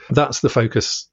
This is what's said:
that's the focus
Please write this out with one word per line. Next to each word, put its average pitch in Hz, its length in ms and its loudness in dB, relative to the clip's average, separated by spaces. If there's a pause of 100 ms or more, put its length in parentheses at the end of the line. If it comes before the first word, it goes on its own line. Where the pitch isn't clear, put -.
that's 135 320 0
the 139 80 2
focus - 640 0